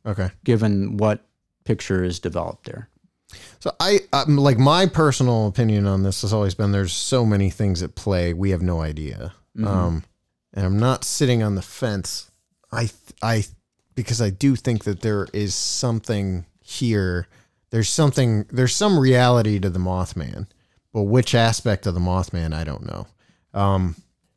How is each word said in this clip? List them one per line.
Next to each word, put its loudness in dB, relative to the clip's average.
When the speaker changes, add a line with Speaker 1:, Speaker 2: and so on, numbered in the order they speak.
Speaker 1:
Okay. -2
Speaker 2:
Given 2
what 0
picture -2
is -4
developed -8
there. -14
Speaker 1:
So -6
I, 4
um, 4
like, 4
my 6
personal 2
opinion 2
on 2
this -2
has -2
always 0
been 0
there's 0
so 0
many 2
things -2
at -8
play, -2
we -2
have 0
no 0
idea. -8
Speaker 2:
Mm-hmm. -2
Speaker 1:
Um, 0
and -2
I'm 0
not 0
sitting 0
on 0
the -4
fence. -8
I -4
th-, -4
I, 0
because -4
I 0
do 0
think -4
that -4
there -2
is -4
something -4
here. -2
There's 0
something, 2
there's 0
some 2
reality 4
to 0
the -4
Mothman, -4
but -2
which 2
aspect 0
of 0
the -2
Mothman, -2
I -4
don't -8
know. -10
Um, 0